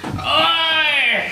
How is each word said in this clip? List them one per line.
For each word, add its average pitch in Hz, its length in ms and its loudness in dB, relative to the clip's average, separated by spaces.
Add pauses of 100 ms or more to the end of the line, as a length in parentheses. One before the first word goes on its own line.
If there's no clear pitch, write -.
Ahoy! 302 1300 0